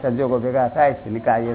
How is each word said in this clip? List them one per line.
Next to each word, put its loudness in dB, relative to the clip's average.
સંજોગો 0
ભેગા 0
થાય 2
છે -10
ને -4
કાર્ય 0